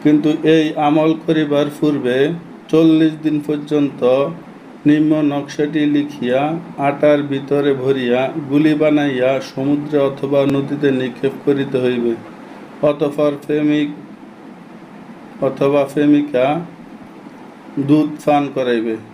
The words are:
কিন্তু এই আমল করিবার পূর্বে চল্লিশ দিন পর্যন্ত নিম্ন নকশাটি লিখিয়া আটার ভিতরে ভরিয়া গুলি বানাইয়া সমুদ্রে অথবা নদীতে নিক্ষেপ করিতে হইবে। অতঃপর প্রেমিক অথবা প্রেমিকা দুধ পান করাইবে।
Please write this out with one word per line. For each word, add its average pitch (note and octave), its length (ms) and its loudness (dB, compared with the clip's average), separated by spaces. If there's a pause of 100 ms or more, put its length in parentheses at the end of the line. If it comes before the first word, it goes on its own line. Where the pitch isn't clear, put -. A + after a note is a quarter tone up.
কিন্তু D3+ 300 4 (100)
এই D#3 320 4
আমল D#3 380 2 (140)
করিবার D3 380 0 (140)
পূর্বে C#3 540 0 (360)
চল্লিশ D#3+ 440 4 (100)
দিন D3+ 240 0
পর্যন্ত C#3+ 800 0 (580)
নিম্ন D#3 360 4
নকশাটি D3 580 -2
লিখিয়া C#3+ 800 0 (200)
আটার C#3+ 460 2
ভিতরে C#3 500 0
ভরিয়া C3 580 0 (180)
গুলি D3+ 240 4
বানাইয়া C#3+ 680 2
সমুদ্রে D3 580 -2
অথবা C#3 460 0
নদীতে C#3 460 0
নিক্ষেপ B2+ 400 -2 (140)
করিতে C3+ 360 0
হইবে। A#2+ 340 0 (680)
অতঃপর D3 500 0 (140)
প্রেমিক D3+ 440 0 (1500)
অথবা C#3 420 0
প্রেমিকা D3 760 2 (1200)
দুধ D3+ 300 2 (160)
পান C#3+ 300 2
করাইবে। A#2 400 0 (180)